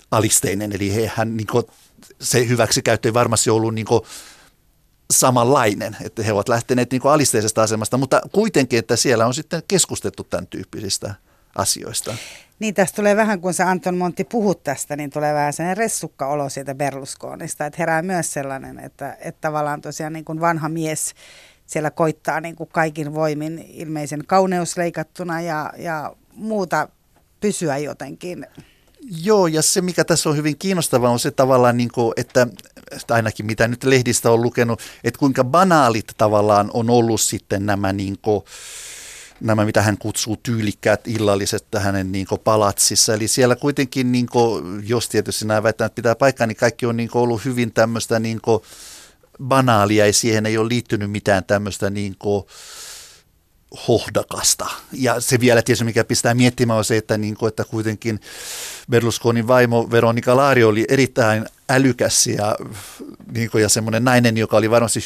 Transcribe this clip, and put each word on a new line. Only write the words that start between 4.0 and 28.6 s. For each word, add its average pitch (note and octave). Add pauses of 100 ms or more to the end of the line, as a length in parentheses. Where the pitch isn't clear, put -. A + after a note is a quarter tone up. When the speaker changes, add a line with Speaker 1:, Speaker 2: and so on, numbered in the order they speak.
Speaker 1:
samanlainen, A#2+
että -
he G#2+
ovat G2+
lähteneet A#2+
niinku C3
alisteisesta A#2
asemasta, A2
mutta C#3 (100)
kuitenkin, D3+
että A#2
siellä A2+
on B2+
sitten D#3
keskusteltu A2
tän F2
tyyppisistä G2+ (400)
asioista. - (440)
Speaker 2:
Niin, G#3+
tästä F#3+
tulee G#3
vähän, G#3
kun F3+
sä F3+
Anton F3+
Monti F3+
puhut G#3
tästä, C#3+
niin D3
tulee D3+
vähän D3
sellainen F3+
ressukka E3+
olo C#3+
siitä C#3
Berlusconista, C3+
että -
herää E3
myös F3
sellainen, C3+
että, C3+
että -
tavallaan D3+
tosiaan D#3
niin D#3+
kuin D#3+
vanha D#3+
mies D#3 (520)
siellä D3+
koittaa D#3+
niin E3
kuin D#3+
kaikin D#3
voimin D#3
ilmeisen D3+
kauneusleikattuna F3
ja, D#3
ja D#3 (180)
muuta F#3+ (500)
pysyä E3
jotenkin. D3 (560)